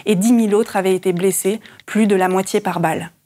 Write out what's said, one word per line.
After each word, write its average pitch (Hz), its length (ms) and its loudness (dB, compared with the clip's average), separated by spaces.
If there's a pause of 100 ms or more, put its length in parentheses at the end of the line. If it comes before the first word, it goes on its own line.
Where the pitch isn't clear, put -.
et 214 80 0
dix 208 200 2
mille 220 200 2
autres 220 220 0
avaient 190 180 0
été 185 200 -2
blessés, 190 460 -2 (280)
plus 214 180 0
de 202 100 2
la 185 140 2
moitié 190 300 -2
par 180 200 -4
balle. 160 300 -4 (160)